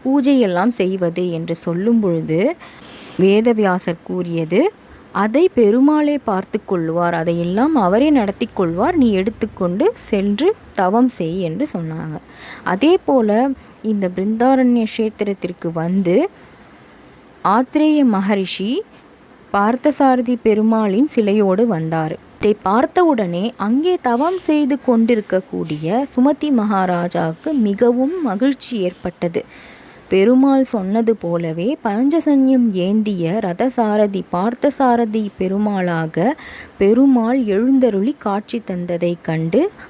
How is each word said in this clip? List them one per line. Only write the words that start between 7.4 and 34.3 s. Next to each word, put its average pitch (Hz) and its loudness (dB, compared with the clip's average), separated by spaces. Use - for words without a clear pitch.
அவரே 226 2
நடத்தி 226 0
கொள்வார், 196 0
நீ 254 4
எடுத்துக்கொண்டு 202 -2
சென்று 208 -2
தவம் 208 2
செய்" 175 -6
என்று 180 -4
சொன்னாங்க. 160 -8
அதே 277 2
போல 240 2
இந்த 202 -2
பிருந்தாரண்ய 240 2
கஷேத்திரத்திற்கு 202 -6
வந்து 180 0
ஆத்ரேய 294 2
மகரிஷி 202 -2
பார்த்தசாரதி 247 2
பெருமாளின் 220 2
சிலையோடு 208 2
வந்தார். 160 -2
இதை 208 0
பார்த்தவுடனே 226 0
அங்கே 277 0
தவம் 285 -2
செய்து 294 0
கொண்டிருக்கக்கூடிய 202 -2
சுமதி 294 0
மகாராஜாவுக்கு 180 -2
மிகவும் 247 0
மகிழ்ச்சி 247 -2
ஏற்பட்டது. 180 -6
பெருமாள் 262 4
சொன்னது 220 -2
போலவே 170 -4
பஞ்சசன்யம் 262 2
ஏந்திய 190 -2
ரதசாரதி 208 0